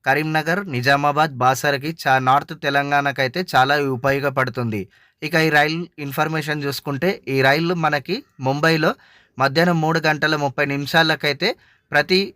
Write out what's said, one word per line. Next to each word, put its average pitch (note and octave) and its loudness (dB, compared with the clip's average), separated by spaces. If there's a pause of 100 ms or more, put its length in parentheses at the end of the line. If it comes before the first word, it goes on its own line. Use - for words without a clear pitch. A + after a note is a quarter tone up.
కరీంనగర్, D#3 0 (140)
నిజామాబాద్, C#3+ 2 (100)
బాసరకి C#3 0 (120)
చా-, C3 2 (100)
నార్త్ C#3+ 2 (120)
తెలంగాణకైతే C#3+ 0 (120)
చాలా C#3 4 (220)
ఉపయోగపడుతుంది. B2+ -2 (460)
ఇక D#3 -6 (120)
ఈ - 2
రైలు D#3 2 (240)
ఇన్ఫర్మేషన్ D3+ -4
చూసుకుంటే, C#3 -4 (260)
ఈ - 2 (100)
రైలు E3 2 (100)
మనకి D3+ -2 (300)
ముంబైలో D#3 2 (520)
మధ్యాహ్నం E3 2
మూడు E3 0
గంటల D3+ 0 (100)
ముప్పై C#3+ -2
నిమిషాలకైతే D3+ 0 (440)
ప్రతి F#3 2 (160)